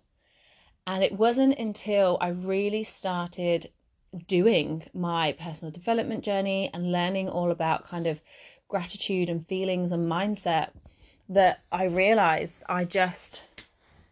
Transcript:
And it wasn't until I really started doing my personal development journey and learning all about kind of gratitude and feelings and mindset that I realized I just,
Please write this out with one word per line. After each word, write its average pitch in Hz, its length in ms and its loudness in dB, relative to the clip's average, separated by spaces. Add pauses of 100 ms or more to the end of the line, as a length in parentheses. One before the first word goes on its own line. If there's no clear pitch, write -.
(840)
And 190 180 0
it - 80 4
wasn't 240 480 4
until 202 640 2
I 175 80 0
really 196 540 -2
started 175 840 -2 (580)
doing 170 560 2 (100)
my 170 400 -2
personal 160 380 -12
development 220 520 -2
journey 196 500 -2
and 175 200 -2
learning 185 360 0
all 175 220 0
about 160 320 -2
kind 170 240 -6
of 160 140 -2 (480)
gratitude 180 600 -4
and 170 180 -6
feelings 185 460 -2
and 170 180 0
mindset 180 600 -2 (580)
that 185 420 4
I 185 140 0
realized 180 840 2
I 180 160 -2
just, 180 600 -2 (680)